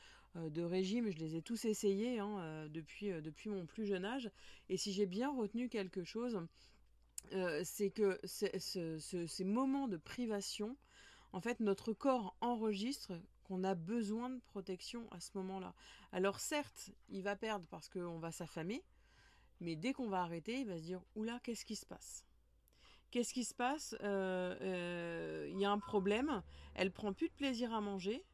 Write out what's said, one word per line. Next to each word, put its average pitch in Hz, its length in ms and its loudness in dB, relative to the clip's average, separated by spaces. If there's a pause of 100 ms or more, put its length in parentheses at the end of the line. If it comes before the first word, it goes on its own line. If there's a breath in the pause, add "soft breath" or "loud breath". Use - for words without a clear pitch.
(360 loud breath)
euh, 165 120 -2
de 156 140 -2
régime. 190 480 4
Je 156 80 -2
les 160 180 -2
ai 160 60 -2
tous 233 240 -2
essayés, 214 540 4
hein, 202 180 -2
euh, 156 300 -6
depuis, 165 440 -4
euh, 160 80 -2
depuis 156 300 -6
mon 185 160 -2
plus 220 200 -4
jeune 190 200 2
âge. 240 240 -2 (400 loud breath)
Et 185 80 4
si 202 160 0
j'ai 202 120 6
bien 220 240 2
retenu 240 380 0
quelque 190 360 -2
chose... 226 360 -2 (920 loud breath)
Euh, 175 320 2
c'est 196 260 2
que 196 340 4
c'est, 190 340 0
ce, 165 400 -2
ce, 170 280 -4
ces 185 180 -2
moments 269 440 4
de 185 100 0
privation, 220 800 -2 (560 loud breath)
en 185 80 -4
fait, 233 200 0
notre 208 320 4
corps 247 480 4
enregistre 220 720 0 (320)
qu'on 185 180 0
a 190 120 4
besoin 220 560 0
de 254 100 -6
protection 196 720 -8
à 175 80 -10
ce - 140 -10
moment-là. 190 400 -4 (380 loud breath)
Alors 196 280 4
certes, - 500 -2 (200)
il 196 120 -6
va 202 140 0
perdre 208 320 -2
parce 170 200 -12
qu'on 175 300 -4
va 165 140 -4
s'affamer, 175 500 -4 (800 soft breath)
mais 165 160 -2
dès 220 160 0
qu'on 247 160 -2
va 185 140 2
arrêter, 170 380 -2
il 247 60 -2
va 180 120 -4
se 160 40 -8
dire, « 180 180 -4 (140)
Oula, 226 280 -2
qu'est-ce 226 220 -4
qui 214 120 -6
se - 100 -10
passe ? - 380 -12 (840 loud breath)
Qu'est-ce 240 240 2
qui 247 100 0
se - 100 -6
passe ? 269 480 0
Euh, 185 600 2
euh, 170 880 -2
il 185 100 -4
y 202 40 4
a 202 60 6
un 208 80 4
problème, 208 640 2 (320 loud breath)
elle 196 180 4
prend 208 200 -2
plus 330 160 0
de - 60 -6
plaisir 247 400 0
à 214 60 2
manger, 202 540 -2